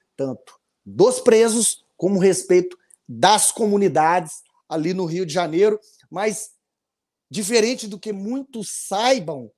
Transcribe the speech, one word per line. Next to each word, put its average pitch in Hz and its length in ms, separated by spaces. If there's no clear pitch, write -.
tanto - 420
dos 170 360
presos, 226 640
como 190 220
respeito 180 600
das 180 460
comunidades 180 880
ali 165 280
no 190 100
Rio 170 220
de 147 80
Janeiro. 180 440
Mas, 202 420
diferente 220 560
do 202 120
que 220 140
muitos 220 580
saibam, 190 880